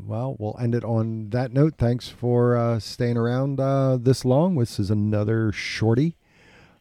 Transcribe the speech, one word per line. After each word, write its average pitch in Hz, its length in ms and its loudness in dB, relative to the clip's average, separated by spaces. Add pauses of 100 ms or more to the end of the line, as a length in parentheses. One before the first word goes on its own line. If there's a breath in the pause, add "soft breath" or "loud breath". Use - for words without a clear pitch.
well, 117 340 -8
we'll 107 220 -8
end 120 160 0
it 117 80 -2
on 110 460 -2
that 123 240 -4
note. 147 240 2
Thanks 120 320 0
for, 120 480 2
uh, 117 220 0
staying 120 360 -4
around, 131 460 -2
uh, 135 340 2
this 123 300 2
long. 156 320 4
This 117 220 -2
is 98 120 0
another 107 640 0
shorty, 123 640 0 (640 soft breath)